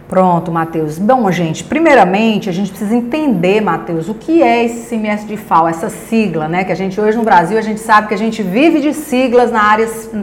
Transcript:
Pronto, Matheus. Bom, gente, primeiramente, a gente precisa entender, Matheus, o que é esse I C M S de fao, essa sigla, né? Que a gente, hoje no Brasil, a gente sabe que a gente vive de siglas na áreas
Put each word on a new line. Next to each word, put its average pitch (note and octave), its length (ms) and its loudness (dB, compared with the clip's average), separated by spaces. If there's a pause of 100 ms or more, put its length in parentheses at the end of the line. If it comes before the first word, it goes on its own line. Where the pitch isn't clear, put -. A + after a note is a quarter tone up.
Pronto, F3+ 440 0
Matheus. E3 480 -4
Bom, G#3 320 2
gente, D#3+ 320 -2
primeiramente, A3 840 2
a F3+ 40 -4
gente F#3+ 180 -2
precisa G#3+ 240 -4
entender, A#3 680 0
Matheus, E3 480 -4
o G#3+ 60 -6
que D#4+ 280 2
é A#3 220 2
esse A#3 140 -4
I - 100 -14
C A#3+ 60 -8
M G#3+ 120 -4
S G#3 200 -4
de G#3 100 -8
fao, E3+ 320 2
essa E3 220 -6
sigla, E3+ 580 -2
né? F3+ 160 -2
Que F#3+ 80 -2
a - 20 0
gente, F#3+ 240 -4
hoje G#3+ 200 2
no A#3 60 0
Brasil, F#3 340 2
a - 20 -2
gente A3 180 -4
sabe G#3+ 300 2
que A3 60 -2
a - 20 -4
gente A3 260 -2
vive C#4 380 2
de C#4+ 140 0
siglas B3 580 2
na A3 100 2
áreas A3 480 0 (120)